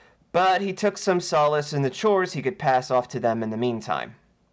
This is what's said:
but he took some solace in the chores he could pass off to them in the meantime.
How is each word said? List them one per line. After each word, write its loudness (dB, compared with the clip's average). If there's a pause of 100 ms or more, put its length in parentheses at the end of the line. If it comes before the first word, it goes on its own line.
(320)
but 4
he -4
took -2
some 0
solace 2
in 0
the 0
chores 0
he -6
could -4
pass 0
off 0
to -8
them 0
in -4
the -6
meantime. -4 (380)